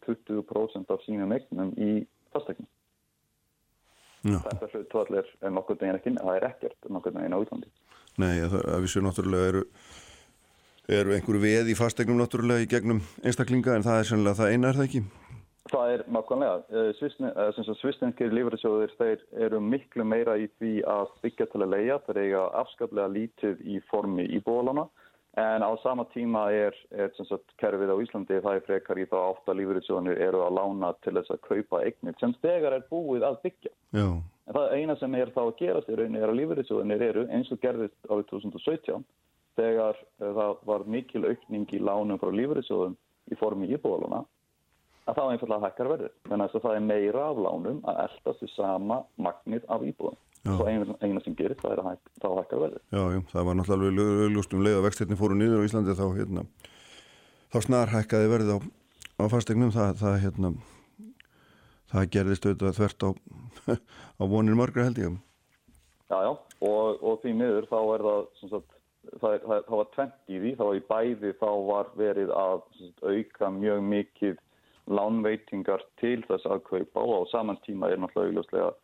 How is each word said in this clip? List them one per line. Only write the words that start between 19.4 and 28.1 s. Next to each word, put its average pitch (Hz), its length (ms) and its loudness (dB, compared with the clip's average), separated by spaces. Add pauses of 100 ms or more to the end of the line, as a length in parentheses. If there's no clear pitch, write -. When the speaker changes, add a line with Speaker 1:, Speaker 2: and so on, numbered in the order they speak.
Speaker 1:
miklu 120 440 -2
meira 113 320 2
í 107 140 -2
því 113 320 -4
að 101 240 0 (120)
byggja 117 280 -2
til 101 160 -2
að 95 100 0
leigja. 117 280 0
Þeir 101 200 -4
eiga 98 220 2 (120)
afskaplega 110 540 -2
lítið 104 540 -4
í 98 200 -4
formi 98 460 -2
íbúðalána, 123 560 0 (500)
en 110 300 2
á 107 120 2
sama 123 300 -2
tíma 117 440 -2
er, 104 260 2 (120)
er, 101 240 -2
sem 98 140 -12
sagt, - 280 -6
kerfið 98 360 0
á 92 60 2
Íslandi, 98 420 -2